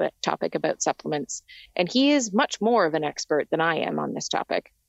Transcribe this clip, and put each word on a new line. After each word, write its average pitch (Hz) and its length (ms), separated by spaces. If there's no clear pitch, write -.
topic - 320
about 156 300
supplements. - 580
And 180 160
he 277 200
is 247 200
much 233 300
more 220 240
of 156 80
an 156 100
expert 147 460
than 160 120
I 160 160
am 151 200
on 147 160
this 160 140
topic, - 440